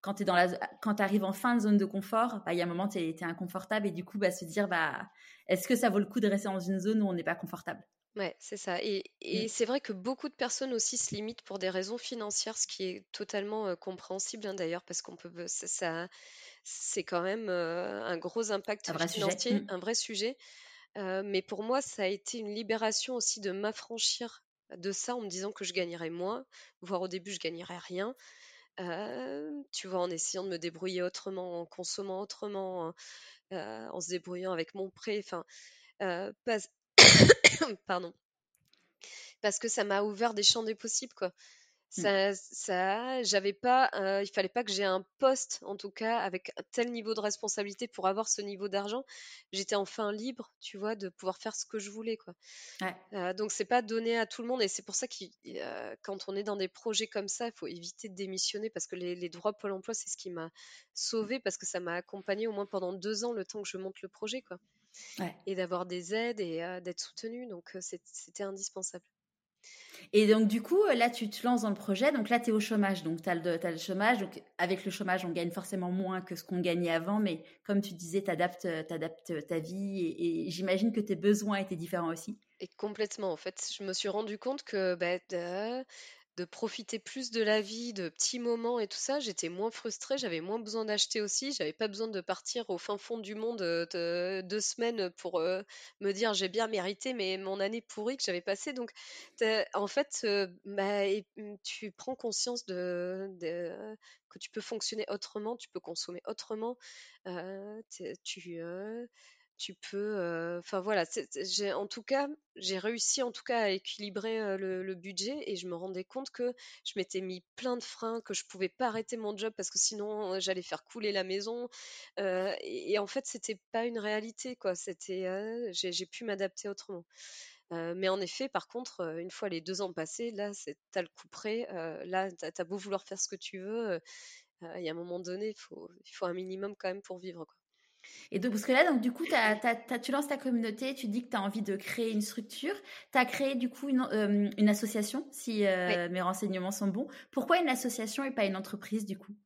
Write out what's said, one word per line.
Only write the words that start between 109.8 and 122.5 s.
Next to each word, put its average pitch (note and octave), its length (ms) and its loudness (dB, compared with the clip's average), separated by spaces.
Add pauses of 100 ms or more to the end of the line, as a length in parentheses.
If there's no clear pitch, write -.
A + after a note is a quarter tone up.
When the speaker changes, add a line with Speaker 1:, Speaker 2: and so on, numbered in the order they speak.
Speaker 2:
heu, E3+ 400 0
enfin F#3 220 -2
voilà, F#3+ 240 4
c'est, - 280 -4
c'est, C#3+ 120 -4
j'ai, F#3+ 280 0
en G3+ 140 0
tout A3+ 160 -8
cas, C#4 240 2 (300)
j'ai F#3+ 220 -2
réussi, A3 440 0
en B3 80 0
tout - 140 -12
cas, A#3 160 2
à G#3 100 6
équilibrer, G#3 720 -2
heu, G3+ 160 0
le, F#3 260 -2
le F#3+ 140 -4
budget G3 500 -4
et G#3 100 -2
je F3+ 120 -6
me E3+ 80 -4
rendais F#3 280 -6
compte C4+ 260 -8
que B3 220 -2 (320)
je - 120 -8
m'étais F#3+ 240 -2
mis F#3 240 -6 (100)
plein B3 220 -2
de A#3+ 80 -6
freins, A3+ 360 -4
que G#3+ 140 -8
je - 140 -4
pouvais F#3 200 -2
pas B3 200 0
arrêter A3 280 -2
mon G#3+ 200 -4
job G#3+ 200 -2
parce - 140 -4
que - 80 0
sinon, G#3 560 0
heu, F#3+ 60 0
j'allais F#3 220 0
faire D#3+ 220 -6
couler G#3 280 -4
la G3 100 0
maison, G#3 460 -4 (500)
heu, F#3+ 340 0 (100)